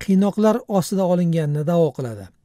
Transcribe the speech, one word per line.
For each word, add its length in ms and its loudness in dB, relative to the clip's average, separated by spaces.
qiynoqlar 640 2
ostida 360 -2
olinganini 640 0
da'vo 300 2
qiladi. 340 -10